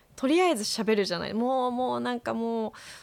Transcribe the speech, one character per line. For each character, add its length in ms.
と 100
り 140
あ 80
え 80
ず 60
喋 340
る 80
じ 100
ゃ 40
な 100
い。 60
「も 340
う、 20
も 260
う 40
な 140
ん 60
か 120
も 400